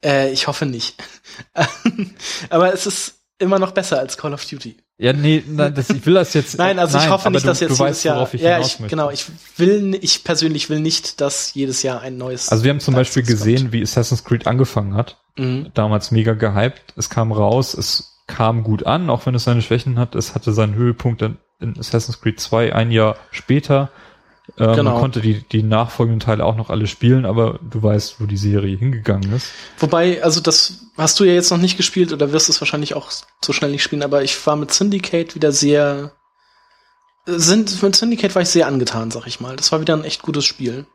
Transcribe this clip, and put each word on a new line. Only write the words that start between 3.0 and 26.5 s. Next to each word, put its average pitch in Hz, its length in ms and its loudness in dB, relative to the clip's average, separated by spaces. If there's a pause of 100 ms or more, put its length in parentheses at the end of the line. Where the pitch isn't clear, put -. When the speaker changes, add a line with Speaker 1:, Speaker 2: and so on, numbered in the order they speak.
Speaker 1:
immer 190 200 2
noch 185 120 -2
besser 180 280 -2
als 135 180 -6
Call 147 160 -8
of 143 120 -12
Duty. 123 320 -14 (220)
Speaker 2:
Ja, 120 140 2
nee, 151 320 2
nein, 147 300 -2
das, 139 160 -2
ich 127 160 -2
will 170 80 6
das 185 180 2
jetzt 147 200 0
Speaker 1:
<laughs> 135 40 -10
Nein, 180 220 2
also 151 180 2
ich 147 60 4
Speaker 2:
nein, 160 100 4
Speaker 1:
hoffe 190 140 0
Speaker 2:
aber 196 80 0
Speaker 1:
nicht, 131 80 2
Speaker 2:
du, 143 60 2
Speaker 1:
dass 170 100 0
jetzt 165 100 0
Speaker 2:
du 135 60 2
Speaker 1:
jedes 123 40 2 (180)
Speaker 2:
weißt, - 80 -6
Speaker 1:
Jahr 151 100 2
Speaker 2:
worauf 131 180 -2
ich - 80 -4
Speaker 1:
ja, 170 140 4
Speaker 2:
hinaus 165 180 0
Speaker 1:
ich, - 60 -14
Speaker 2:
möchte. 110 160 -6
Speaker 1:
genau, 147 160 -2
ich 139 140 -10 (320)
will 190 200 4
n-, 196 240 -2
ich - 220 0
persönlich 156 480 -2
will 151 80 -2
nicht, - 420 -4
dass - 320 -4
jedes 135 300 -4
Jahr 127 180 -4
ein 127 160 -12
neues 127 320 -8
Speaker 2:
Also 110 140 2
wir 135 80 4
haben 143 80 0
zum 135 160 2
Speaker 1:
Dark 127 60 4
Speaker 2:
Beispiel 127 220 0
Speaker 1:
Souls 117 160 2
kommt. 104 60 0 (120)
Speaker 2:
gesehen, 131 160 0
wie 113 100 0
Assassin's - 400 0
Creed - 240 0
angefangen 107 480 0
hat. - 260 -4 (160)
Speaker 1:
Mhm. 131 380 -4
Speaker 2:
Damals 107 340 0
mega 113 240 2
gehypt. 107 480 0 (140)
Es - 160 -6
kam 110 200 0
raus, 107 440 2
es - 500 -6
kam 113 380 0
gut 107 240 0
an, 156 240 0
auch 120 160 -2
wenn 127 80 0
es 117 80 0
seine 120 180 2
Schwächen 120 380 -2
hat. 120 160 -2
Es - 180 -4
hatte - 180 -2
seinen 104 220 2
Höhepunkt 120 480 0
in, 110 160 -4 (220)
in 113 180 -6
Assassin's 117 420 -4
Creed - 200 -2
zwei 113 340 0
ein 113 160 2
Jahr 110 280 4 (120)
später. 139 640 0 (680)
Ähm, 113 200 4
Speaker 1:
Genau. - 140 4
Speaker 2:
man 120 100 2
konnte 127 180 0
die, 110 320 0
die 110 100 0
nachfolgenden 113 600 0
Teile 110 240 0
auch 110 100 0